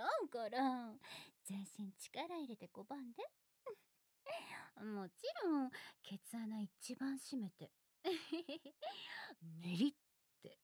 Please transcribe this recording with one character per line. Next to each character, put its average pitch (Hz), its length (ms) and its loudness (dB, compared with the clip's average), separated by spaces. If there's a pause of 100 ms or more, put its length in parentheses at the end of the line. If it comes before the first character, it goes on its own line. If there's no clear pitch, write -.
(240)
う 285 40 -2
か 233 220 -2
ら、 247 440 4 (500)
全 196 160 -2
身 196 320 -6
力 - 340 -4
入 339 200 -2
れ 233 100 -6
て 180 120 -14
拒 196 140 -10 (120)
ん 254 180 -6
で。 415 120 -6 (1000)
<laughs> - 560 -6
も 202 260 0
ち - 180 -8 (160)
ろ 302 240 8
ん、 254 40 -2 (320)
ケ 196 160 -4
ツ - 180 -8
穴 220 240 0
一 - 360 -4
番 269 200 2
締 262 220 -2
め 196 120 2
て。 - 200 -12 (340)
<laughs> 320 720 0 (680)
メ 165 360 -2
リ 269 140 8
っ - 40 -16 (480)
て、 - 220 -14